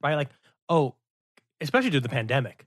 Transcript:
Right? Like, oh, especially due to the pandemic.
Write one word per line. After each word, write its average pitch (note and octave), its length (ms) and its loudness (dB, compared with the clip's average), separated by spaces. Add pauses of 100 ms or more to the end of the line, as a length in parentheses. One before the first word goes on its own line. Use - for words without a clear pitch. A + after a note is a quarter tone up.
Right? D3 120 0
Like, D3 140 -2 (400)
oh, D3+ 260 2 (680)
especially A#3+ 300 0
due C#3+ 80 2
to B2 40 0
the A#2+ 60 -6
pandemic. A#2 580 -4